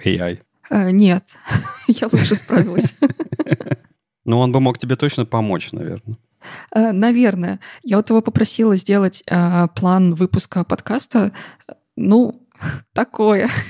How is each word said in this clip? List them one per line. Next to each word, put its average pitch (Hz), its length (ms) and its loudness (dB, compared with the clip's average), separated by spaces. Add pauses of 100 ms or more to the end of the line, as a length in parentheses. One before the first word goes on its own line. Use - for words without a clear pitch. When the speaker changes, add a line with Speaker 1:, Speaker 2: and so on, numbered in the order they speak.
Speaker 1:
A - 60 2
I? 87 300 -4 (280)
Speaker 2:
Э, 190 220 0
нет, 190 440 2 (260)
<laughs> - 280 -6
я 247 240 0
лучше - 220 2
справилась. 202 680 0
<laughs> 294 40 4 (1200)
Speaker 1:
Ну, 120 120 2
он 127 140 2
бы 131 80 2
мог 127 160 0
тебе 127 200 -4
точно 143 280 -2
помочь, 107 480 -4
наверное. 92 460 -10 (540)
Speaker 2:
Э, 220 200 2
наверное. 196 640 2 (240)
Я 214 140 -2
вот 214 140 0
его 220 100 4
попросила 220 560 0
сделать, 196 500 0
э, 175 480 2
план 185 400 2
выпуска 180 480 -2
подкаста. 208 720 -2 (640)
Ну, 220 500 2 (240)
<laughs> - 220 -14
такое. 214 560 0 (220)